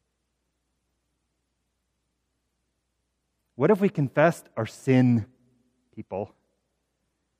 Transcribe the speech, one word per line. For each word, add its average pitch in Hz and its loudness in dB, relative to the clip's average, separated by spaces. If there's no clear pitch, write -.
What 131 0
if 202 2
we 202 0
confessed 156 -2
our 113 -4
sin, 123 0
people? 104 -12